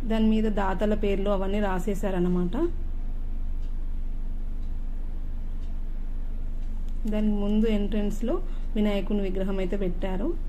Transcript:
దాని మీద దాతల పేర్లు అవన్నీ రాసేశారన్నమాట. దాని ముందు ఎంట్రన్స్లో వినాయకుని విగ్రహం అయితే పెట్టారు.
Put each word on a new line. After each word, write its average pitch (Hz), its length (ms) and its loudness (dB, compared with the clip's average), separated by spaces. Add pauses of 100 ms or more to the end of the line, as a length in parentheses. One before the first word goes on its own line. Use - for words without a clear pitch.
(100)
దాని 220 220 4
మీద 214 140 4 (120)
దాతల 202 440 2
పేర్లు 202 340 2
అవన్నీ 190 300 0
రాసేశారన్నమాట. 180 880 0 (4000)
దాని 214 180 2 (140)
ముందు 214 220 4 (100)
ఎంట్రన్స్లో 208 580 0 (420)
వినాయకుని 208 520 0
విగ్రహం 190 340 0
అయితే 185 220 0
పెట్టారు. 185 440 0 (200)